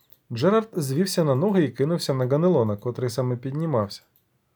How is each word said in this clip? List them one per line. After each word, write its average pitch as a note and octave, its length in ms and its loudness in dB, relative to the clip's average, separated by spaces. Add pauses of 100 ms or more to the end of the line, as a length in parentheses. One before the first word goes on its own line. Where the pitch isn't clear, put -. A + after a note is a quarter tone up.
(320)
Джерард G3 400 2
звівся E3 520 0
на C#3 100 2
ноги F#3 300 2
і C3 40 0
кинувся D3 460 -2
на B2+ 120 0
Ганелона, C3+ 500 2
котрий B2 340 -4
саме B2 260 -2
піднімався. C3+ 680 -4 (540)